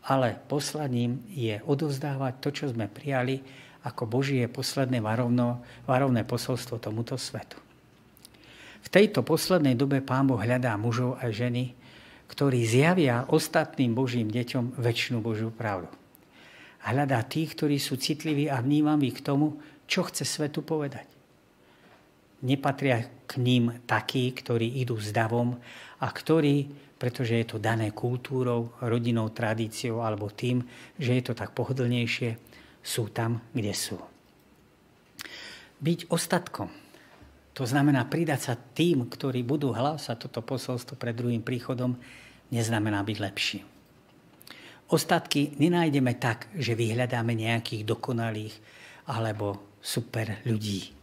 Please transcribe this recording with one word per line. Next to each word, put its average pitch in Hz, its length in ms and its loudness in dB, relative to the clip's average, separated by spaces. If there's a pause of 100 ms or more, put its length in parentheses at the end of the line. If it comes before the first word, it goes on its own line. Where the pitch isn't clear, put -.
Ale 131 320 4 (140)
poslaním 131 800 -2
je 113 320 -4
odovzdávať 139 680 0 (100)
to, - 100 0
čo - 160 -8
sme 113 220 -4
prijali 135 500 -2 (420)
ako - 240 -6
Božie 131 400 2
posledné 123 540 -2
varovno-, 120 640 2 (260)
varovné 127 340 4
posolstvo 120 560 -4
tomuto 113 380 -4
svetu. - 420 -10 (1200)
V - 80 -18
tejto 208 320 6
poslednej 151 560 4
dobe 139 240 2
Pán 135 240 2
Boh 131 120 4
hľadá 123 360 2
mužov 120 480 0
a 123 80 -2
ženy, 123 420 -2 (540)
ktorí 127 400 2
zjavia 131 640 6
ostatným 156 640 2
Božím 120 340 0
deťom 120 500 -2
večnú 120 440 0
Božiu 113 320 -2
pravdu. 98 360 -4 (920)
Hľadá 127 400 2
tých, 156 320 -2
ktorí 147 240 2
sú 139 160 -2
citliví 147 560 0
a 135 80 0
vnímaví 147 560 4
k - 80 -14
tomu, 147 400 2 (240)
čo - 160 0
chce - 240 -4
svetu 151 400 -4
povedať. 143 400 -2 (1400)
Nepatria 135 640 2 (240)
k - 80 -4
ním 123 480 4
takí, 127 480 0
ktorí 120 480 -2
idú 120 160 -2
s 104 160 -6
davom 120 480 0 (400)
a 127 80 -2
ktorí, 147 560 2 (320)
pretože 117 400 0
je 113 80 2
to 107 160 -6
dané 110 320 0
kultúrou, 123 880 -2
rodinnou 117 480 0
tradíciou 113 720 -2
alebo 107 240 -2
tým, 123 400 -2 (320)
že 123 160 2
je 113 80 4
to 123 160 -4
tak - 160 -8
pohodlnejšie, 120 960 -2 (320)
sú - 320 -4
tam, 117 240 0 (160)
kde 107 160 0
sú. - 240 -4 (1800)
Byť 160 320 -2
ostatkom, - 560 -2 (880)
to - 80 -6
znamená 135 480 4
pridať 156 320 0
sa 123 160 -2
tým, 156 480 2
ktorí 123 400 -4
budú 143 240 0
hlásať 127 560 -4
toto - 160 -6
posolstvo 127 560 -6
pred 117 160 -4
druhým 120 320 -2
príchodom, 127 480 -2 (560)
neznamená 107 560 0
byť 104 160 -4
lepší. - 360 -4 (1300)
Ostatky 151 720 2
nenájdeme 151 560 4
tak, - 400 -2
že 123 160 0
vyhľadáme 117 640 0
nejakých 110 480 -2
dokonalých 110 680 -4 (540)
alebo 107 680 -4
super - 640 -4
ľudí. 104 480 -2 (120)